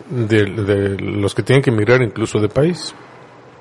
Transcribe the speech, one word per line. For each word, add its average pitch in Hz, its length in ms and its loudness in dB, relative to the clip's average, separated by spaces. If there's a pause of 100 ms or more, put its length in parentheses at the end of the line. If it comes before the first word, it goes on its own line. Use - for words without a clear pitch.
(100)
de, 110 340 2
de 101 540 0
los 98 360 -4
que - 80 -2
tienen 131 200 2
que 135 80 0
emigrar 117 320 4
incluso 110 380 -2
de 104 80 0
país, 156 460 -2 (680)